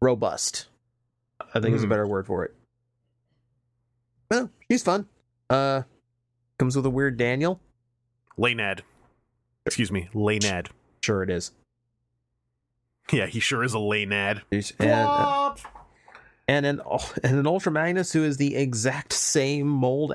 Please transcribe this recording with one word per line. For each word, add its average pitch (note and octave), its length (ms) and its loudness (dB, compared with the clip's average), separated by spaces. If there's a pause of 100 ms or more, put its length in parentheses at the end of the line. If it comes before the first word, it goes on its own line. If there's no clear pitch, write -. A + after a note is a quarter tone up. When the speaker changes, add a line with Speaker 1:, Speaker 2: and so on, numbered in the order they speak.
Speaker 1:
robust, A2+ 680 0 (880)
I A2+ 60 2
think A2+ 160 2
is A#2+ 60 0
a G#2+ 40 0
Speaker 2:
Hmm. G2+ 40 2
Speaker 1:
better G#2 160 2
word G2+ 200 -2
for F#2 180 -2
it. - 100 -10 (1800)
Well, A#3+ 200 0 (200)
she's A#3+ 120 4
fun. G3 240 0 (420)
Uh, C3+ 340 2 (760)
comes B2+ 180 2
with C3+ 100 2
a C3+ 40 2
weird C3+ 260 2
Daniel. C3 440 0 (760)
Speaker 2:
Laynad. G#2+ 420 0 (840)
Excuse G2 280 -2
me, F#2 220 -4
Laynad. G#2 540 -2 (340)
Speaker 1:
Sure G2+ 200 0
it F#2 80 -4
is. - 220 -4 (1600)
Speaker 2:
Yeah, A2+ 140 2
he G2 120 -4
sure A#2 240 0
is B2 120 -2
a A2+ 40 0
Laynad. G#2 720 0
Speaker 1:
He's, G2+ 300 -4
and, G#2+ 100 4
uh, A2+ 160 4 (480)
Speaker 2:
Plop! - 60 -20 (880)
Speaker 1:
and C#3+ 180 2
an C#3+ 180 -2
Ul-, - 280 -6 (100)
and C3 160 2
an C#3 80 2
Ultra F3+ 240 0
Magnus E3+ 420 0
who D#3+ 120 2
is D3 120 0
the C#3+ 200 0
exact C3 560 -2
same C#3+ 560 0
mold C3+ 460 0